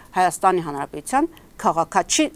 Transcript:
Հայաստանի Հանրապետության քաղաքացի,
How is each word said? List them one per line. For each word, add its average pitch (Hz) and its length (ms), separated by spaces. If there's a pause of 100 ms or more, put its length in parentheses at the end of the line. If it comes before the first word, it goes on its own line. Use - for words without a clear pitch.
(100)
Հայաստանի 185 540
Հանրապետության 147 640 (260)
քաղաքացի, 180 800